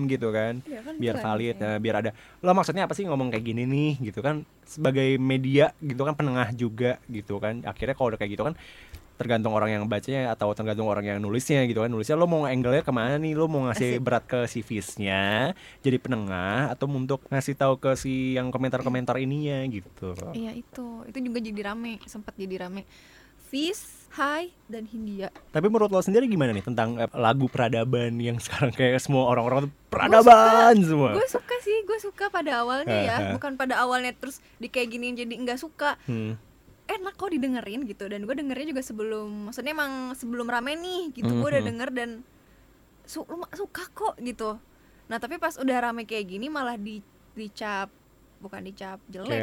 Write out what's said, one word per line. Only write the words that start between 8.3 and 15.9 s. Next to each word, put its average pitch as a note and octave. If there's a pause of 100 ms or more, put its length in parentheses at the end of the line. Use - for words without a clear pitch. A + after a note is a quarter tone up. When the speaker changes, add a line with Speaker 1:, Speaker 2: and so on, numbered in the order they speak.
Speaker 1:
gitu G#2
kan, D#3 (560)
tergantung A2+
orang G#2+
yang G#2
bacanya B2
atau G#2+
tergantung G#2+
orang G#2
yang G2+
nulisnya B2+
gitu A2+
kan. A2+
Nulisnya A2+
lo E3
mau D#3+
angle-nya B2+
kemana B2+
nih? D#3
Lo D#3
mau D3+
ngasih B2
Speaker 2:
Asik. B2
Speaker 1:
berat A#2+
ke B2
si A#2
Fizz-nya, G#2 (220)
jadi B2+